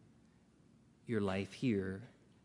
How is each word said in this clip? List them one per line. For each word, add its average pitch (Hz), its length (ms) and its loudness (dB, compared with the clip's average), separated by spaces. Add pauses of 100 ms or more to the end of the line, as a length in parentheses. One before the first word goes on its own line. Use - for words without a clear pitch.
(1080)
your 110 160 2
life 98 320 0
here, 101 560 0 (340)